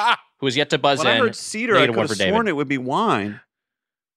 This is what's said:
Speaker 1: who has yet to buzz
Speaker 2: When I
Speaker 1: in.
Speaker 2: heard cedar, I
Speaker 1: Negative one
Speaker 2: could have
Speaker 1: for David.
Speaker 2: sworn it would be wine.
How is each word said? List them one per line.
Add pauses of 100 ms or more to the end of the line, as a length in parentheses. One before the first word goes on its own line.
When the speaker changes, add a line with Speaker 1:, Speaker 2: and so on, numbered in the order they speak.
(400)
Speaker 1:
who
has
yet
to
buzz
Speaker 2:
When
I
Speaker 1:
in.
Speaker 2:
heard
cedar,
I
Speaker 1:
Negative
one
Speaker 2:
could
have
Speaker 1:
for
David.
Speaker 2:
sworn
it
would
be
wine. (760)